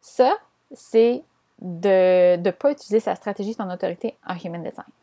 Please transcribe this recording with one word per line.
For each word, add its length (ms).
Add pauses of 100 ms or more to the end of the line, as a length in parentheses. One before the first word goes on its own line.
Ça, 320 (400)
c'est 500 (360)
de, 760
de 160
pas 200
utiliser 280
sa 160
stratégie, 380
son 160
autorité 480 (100)
en 80
human 260
design. 240 (180)